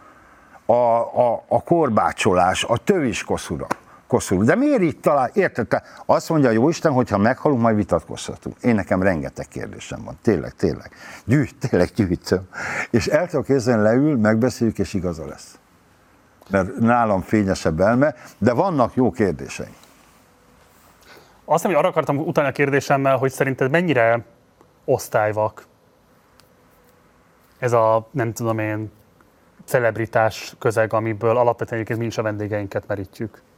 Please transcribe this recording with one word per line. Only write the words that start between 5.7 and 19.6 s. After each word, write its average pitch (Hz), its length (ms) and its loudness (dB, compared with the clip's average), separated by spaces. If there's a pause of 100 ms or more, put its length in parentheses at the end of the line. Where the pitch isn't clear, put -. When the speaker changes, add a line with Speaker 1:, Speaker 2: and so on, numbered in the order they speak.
Speaker 1:
azt 156 240 0
mondja 151 200 4
a - 20 4
Jóisten, 147 400 2
hogy 127 180 0
ha 101 80 0
meghalunk, 123 440 0
majd 113 140 2
vitatkozhatunk. - 840 -4
Én 120 140 2
nekem 95 260 -2
rengeteg 85 460 -2
kérdésem 53 560 -12
van, - 180 -14
tényleg, 76 320 0
tényleg. - 380 -4 (340)
Gyűjt-, 131 440 -2
tényleg 90 260 2
gyűjtöm. 92 520 -2 (420)
És - 180 0
el 165 200 0
tudok 135 180 -4
képzelni, 120 360 2
leül, 131 360 2
megbeszéljük, 110 640 0
és 92 140 -4
igaza 85 320 -6
lesz. - 340 -18 (880)
Mert 95 300 0
nálam 113 420 2
fényesebb 95 580 0
elme, 120 360 2 (220)
de 117 160 2
vannak 143 420 0
jó 120 160 2
kérdéseim. 73 640 -4 (1700)